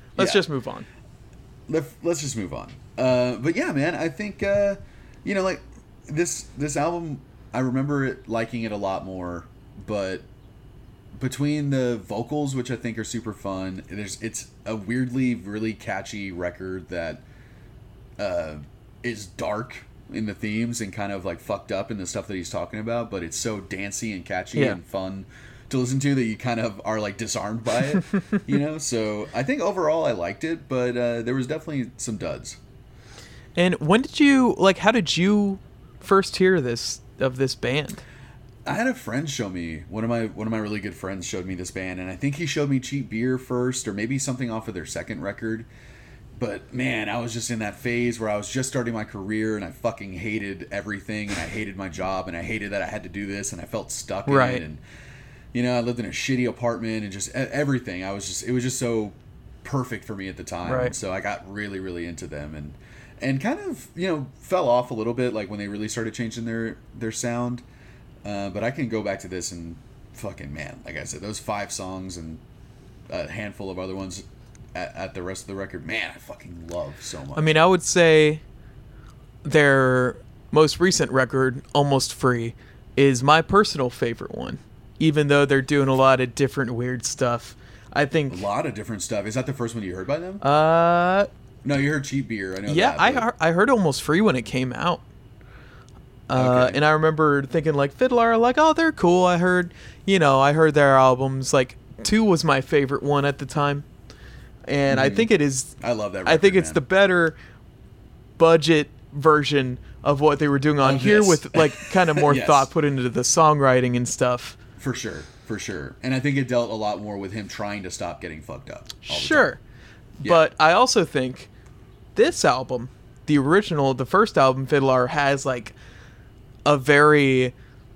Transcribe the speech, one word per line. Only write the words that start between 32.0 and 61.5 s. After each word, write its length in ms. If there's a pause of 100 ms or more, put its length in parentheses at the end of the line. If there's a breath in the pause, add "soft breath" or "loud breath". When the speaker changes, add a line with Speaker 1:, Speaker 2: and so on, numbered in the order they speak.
Speaker 2:
duds. 400 (1000 loud breath)
Speaker 1:
And 200
when 260
did 180
you, 380
like, 200
how 120
did 260
you 420 (420)
first 360
hear 240
this, 400 (200)
of 160
this 180
band? 480 (640 loud breath)
Speaker 2:
I 80
had 120
a 80
friend 340
show 200
me, 400
one 160
of 60
my, 160
one 200
of 40
my 80
really 220
good 140
friends 320
showed 200
me 80
this 160
band, 300
and 100
I 60
think 200
he 100
showed 240
me 80
Cheap 320
Beer 280
first, 500
or 60
maybe 240
something 320
off 180
of 60
their 120
second 360
record. 420 (760 soft breath)
But 360
man, 340
I 100
was 140
just 180
in 100
that 160
phase 420
where 120
I 60
was 140
just 180
starting 260
my 100
career, 520
and 80
I 60
fucking 440
hated 560
everything, 600
and 80
I 80
hated 300
my 120
job, 400
and 80
I 60
hated 300
that 100
I 40
had 180
to 40
do 180
this, 260
and 80
I 40
felt 260
stuck 380
in 60
Speaker 1:
Right. 200
Speaker 2:
it, 80
and, 160 (720 loud breath)
you 100
know, 140
I 60
lived 180
in 60
a 40
shitty 380
apartment, 560
and 80
just 180
e-, 20
everything. 720
I 80
was 160
just, 160
it 80
was 100
just 160
so 340 (520)
perfect 400
for 120
me 120
at 80
the 80
time. 280
Speaker 1:
Right. 220
Speaker 2:
So 180
I 80
got 220 (100)